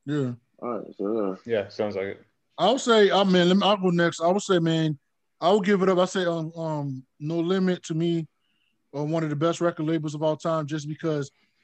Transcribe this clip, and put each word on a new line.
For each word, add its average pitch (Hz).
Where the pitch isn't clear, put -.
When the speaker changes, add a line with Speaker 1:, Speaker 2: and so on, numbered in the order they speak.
Speaker 1:
Yeah. 139
Speaker 2:
All 117
right, -
so 101
yeah. 120
Speaker 3:
Yeah, 98
sounds 104
like 95
it. 95
Speaker 1:
I'll 208
say, 214
uh, 190
man, 180
let 185
me, 202
I'll 202
go 185
next. 170
I 165
would 196
say, 185
man, 160
I 165
would 202
give 190
it 190
up. 190
I 180
say, 185
um, 165
um, 147
No 160
Limit 180
to 170
me, 165
uh, 143
one 160
of 156
the 147
best 165
record 170
labels 156
of 151
all 156
time, 160
just 147
because 151